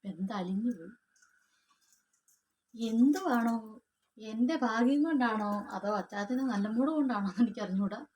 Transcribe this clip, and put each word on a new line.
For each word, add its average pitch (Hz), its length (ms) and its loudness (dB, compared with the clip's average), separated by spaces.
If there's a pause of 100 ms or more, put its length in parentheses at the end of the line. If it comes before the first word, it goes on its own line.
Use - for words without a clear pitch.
വെന്തലിഞ്ഞു 190 680 -4
പോയി. 165 180 -12 (2000)
എന്തുവാണോ, 233 920 2 (360)
എൻ്റെ 226 380 0
ഭാഗ്യം 247 460 2
കൊണ്ടാണോ 220 680 0
അതോ 202 240 -4
അച്ചാച്ചൻ്റെ 208 500 -4
നല്ല 208 240 0
മൂഡ് 247 220 2
കൊണ്ടാണോ 247 380 0
എന്ന് 196 140 0
എനിക്കറിഞ്ഞൂടാ. 202 720 -2